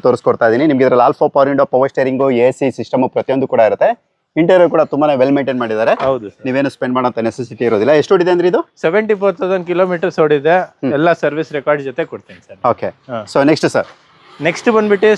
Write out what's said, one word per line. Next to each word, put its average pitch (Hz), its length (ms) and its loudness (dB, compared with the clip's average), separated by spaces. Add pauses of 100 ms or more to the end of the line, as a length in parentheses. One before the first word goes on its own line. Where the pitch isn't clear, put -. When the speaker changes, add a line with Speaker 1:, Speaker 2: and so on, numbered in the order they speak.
Speaker 1:
ತೋರಿಸ್ಕೊಡ್ತಾ 123 420 0
ಇದ್ದೀನಿ. 123 180 2
ನಿಮ್ಗೆ 135 180 2
ಇದ್ರಲ್ಲಿ 127 260 4
Alpha 147 240 -2
ಪವರ್ 139 140 2
ವಿಂಡೋ, 139 160 0
ಪವರ್ 131 300 0
ಸ್ಟೇರಿಂಗು, 135 360 0
ಎ 123 280 2
ಸಿ 131 120 -2
ಸಿಸ್ಟಮ್ 127 460 -4
ಪ್ರತಿಯೊಂದು 127 300 -2
ಕೂಡ 120 140 0 (100)
ಇರುತ್ತೆ. 160 200 0 (500)
ಇಂಟೀರಿಯರ್ 175 300 4
ಕೂಡ 165 100 0
ತುಂಬಾನೇ 147 400 0
ವೆಲ್ 139 160 2
ಮೇಂಟೈನ್ 131 260 -4
ಮಾಡಿದ್ದಾರೆ. 110 300 0 (120)
Speaker 2:
ಹೌದು 123 260 -4
ಸರ್. - 160 -14
Speaker 1:
ನೀವೇನು 135 300 -2
ಸ್ಪೆಂಡ್ 127 200 -4
ಮಾಡೋಂಥ 123 220 -2
ನೆಸೆಸಿಟಿ 113 460 -6
ಇರೋದಿಲ್ಲ. 110 360 2
ಎಷ್ಟು 196 140 2
ಓಡಿದೆ 180 200 2
ಅಂದ್ರೆ 175 180 2
ಇದು? 302 100 0 (220)
Speaker 2:
ಸೆವೆಂಟಿ 214 300 0
ಫೋರ್ 190 220 -2
ತೌಸಂಡ್ 185 300 -4
ಕಿಲೋಮೀಟರ್ಸ್ 180 580 -2
ಓಡಿದೆ. 151 340 2
Speaker 1:
ಹ್ಮ್. 143 340 -4
Speaker 2:
ಎಲ್ಲ 160 200 2
ಸರ್ವಿಸ್ 156 400 -4
ರೆಕಾರ್ಡ್ 147 300 -2
ಜೊತೆ 135 220 -6
ಕೊಡ್ತೀನಿ 98 440 -18
ಸರ್. 98 100 -20 (140)
Speaker 1:
ಓಕೆ. - 140 -6
Speaker 2:
ಹಾ. 110 460 -10
Speaker 1:
So, 139 180 2
ನೆಕ್ಸ್ಟ್ 160 260 0
ಸರ್? 101 100 -2 (600)
Speaker 2:
ನೆಕ್ಸ್ಟ್ 175 240 -2
ಬಂದ್ಬಿಟ್ಟು 214 360 0 (120)